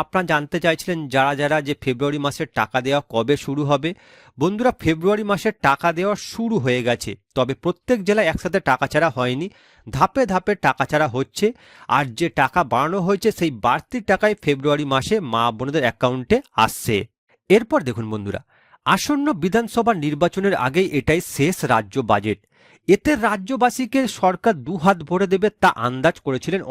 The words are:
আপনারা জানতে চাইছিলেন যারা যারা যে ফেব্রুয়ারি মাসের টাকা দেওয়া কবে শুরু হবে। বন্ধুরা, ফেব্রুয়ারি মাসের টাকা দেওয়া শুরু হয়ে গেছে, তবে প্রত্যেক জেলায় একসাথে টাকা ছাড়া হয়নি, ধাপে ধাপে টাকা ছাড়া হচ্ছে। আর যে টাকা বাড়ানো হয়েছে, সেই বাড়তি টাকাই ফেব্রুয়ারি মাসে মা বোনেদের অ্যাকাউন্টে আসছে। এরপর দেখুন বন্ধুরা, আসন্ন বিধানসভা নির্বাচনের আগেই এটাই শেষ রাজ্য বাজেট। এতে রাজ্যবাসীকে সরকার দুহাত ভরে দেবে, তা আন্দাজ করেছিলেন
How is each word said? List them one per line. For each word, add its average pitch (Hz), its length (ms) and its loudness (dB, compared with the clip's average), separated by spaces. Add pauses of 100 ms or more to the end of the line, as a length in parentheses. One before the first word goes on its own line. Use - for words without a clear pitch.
আপনারা 180 300 -2
জানতে 147 280 -2
চাইছিলেন 165 400 -2 (140)
যারা 135 220 2
যারা 147 260 0
যে 143 200 -4
ফেব্রুয়ারি 143 380 -2
মাসের 143 360 -4
টাকা 113 260 0
দেওয়া 139 280 0
কবে 113 280 2
শুরু 143 280 -6
হবে। 143 240 0 (480)
বন্ধুরা, 208 420 0
ফেব্রুয়ারি 180 520 0
মাসের 208 300 -2
টাকা 143 300 2
দেওয়া 190 240 -2 (160)
শুরু 226 280 -4
হয়ে 123 240 0
গেছে, 117 280 -2 (240)
তবে 131 200 0
প্রত্যেক 220 480 -2
জেলায় 202 260 2
একসাথে 185 300 -4
টাকা 135 280 2
ছাড়া 156 220 2
হয়নি, 127 380 -2 (400)
ধাপে 156 380 2
ধাপে 185 300 -2
টাকা 139 300 0
ছাড়া 151 220 0
হচ্ছে। 131 380 -2 (420)
আর 139 180 2 (100)
যে 170 140 -2
টাকা 143 340 0
বাড়ানো 143 380 0
হয়েছে, 196 300 0
সেই 165 200 -2 (140)
বাড়তি 147 360 0
টাকাই 208 400 2
ফেব্রুয়ারি 147 440 0
মাসে 135 300 0 (160)
মা 113 200 2
বোনেদের 131 360 -2
অ্যাকাউন্টে 127 500 0 (180)
আসছে। 110 400 2 (540)
এরপর 226 320 4
দেখুন 117 280 -6
বন্ধুরা, 101 320 -8 (440)
আসন্ন 285 480 2
বিধানসভা 208 600 0 (120)
নির্বাচনের 175 500 0
আগেই 139 380 0
এটাই 156 340 2
শেষ 156 360 0
রাজ্য 113 380 2
বাজেট। 104 380 0 (480)
এতে 202 240 4 (160)
রাজ্যবাসীকে 240 720 0 (200)
সরকার 185 340 2 (100)
দুহাত 175 400 2
ভরে 185 240 -2
দেবে, 190 200 0 (120)
তা 185 100 4 (100)
আন্দাজ 131 400 0
করেছিলেন 147 520 -4